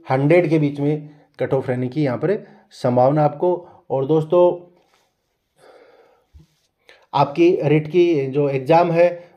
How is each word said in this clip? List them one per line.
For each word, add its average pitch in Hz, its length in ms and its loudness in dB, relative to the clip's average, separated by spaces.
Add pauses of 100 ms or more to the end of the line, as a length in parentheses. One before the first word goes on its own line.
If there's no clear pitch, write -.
हंड्रेड 147 400 2
के 160 100 2
बीच 143 200 -2
में 147 300 -4 (300)
कट 131 140 -4
ऑफ 135 160 -2
रहने 127 180 -4
की 151 160 -4
यहाँ 123 140 -2
पर 190 300 -6 (240)
संभावना 131 540 0
आपको। 175 420 -2 (220)
और 135 160 -4
दोस्तों, 175 640 0 (2500)
आपकी 170 500 2
रिट 151 240 0
की 170 400 0
जो 143 220 -2
एग्जाम 160 420 2
है 175 460 0